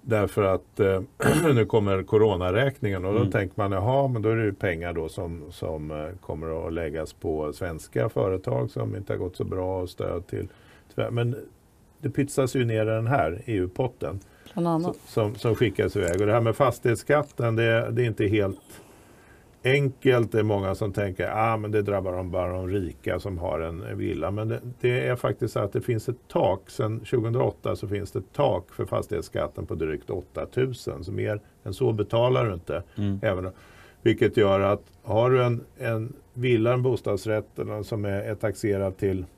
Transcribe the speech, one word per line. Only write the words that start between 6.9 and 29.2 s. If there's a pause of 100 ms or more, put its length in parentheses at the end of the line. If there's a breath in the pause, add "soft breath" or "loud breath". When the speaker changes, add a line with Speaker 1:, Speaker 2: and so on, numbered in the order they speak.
Speaker 1:
på
svenska
företag
som
inte
har
gått
så
bra
och
stöd
till." (640 loud breath)
Men (640)
det
pytsas
ju
ner
i
den
här
E
U-potten (320 loud breath)
Speaker 3:
Bland
annat.
Speaker 1:
som,
som,
som
skickas
iväg.
Och
det
här
med
fastighetsskatten,
det,
det
är
inte
helt (1040 loud breath)
enkelt.
Det
är
många
som
tänker,
"Ah,
men
det
drabbar
de,
bara
de
rika
som
har
en
villa."
Men
det, (200)
det
är
faktiskt
så
att
det
finns
ett
tak. (100)
Sen
tjugohundraåtta
så
finns
det
ett
tak
för
fastighetsskatten